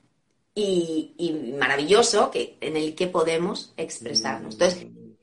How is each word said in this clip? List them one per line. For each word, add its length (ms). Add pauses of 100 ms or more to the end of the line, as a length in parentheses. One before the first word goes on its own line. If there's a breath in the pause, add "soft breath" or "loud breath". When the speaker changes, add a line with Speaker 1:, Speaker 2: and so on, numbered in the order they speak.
(540)
Speaker 1:
y, 640
y 360
maravilloso 760
que, 300
en 160
el 180
que 120
podemos 720
expresarnos. 800
Speaker 2:
Mm. 60
Speaker 1:
Entonces, 240 (360)